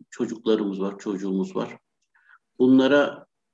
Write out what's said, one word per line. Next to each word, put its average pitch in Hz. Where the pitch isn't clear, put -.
çocuklarımız 107
var, 98
çocuğumuz 95
var. 113
Bunlara, 131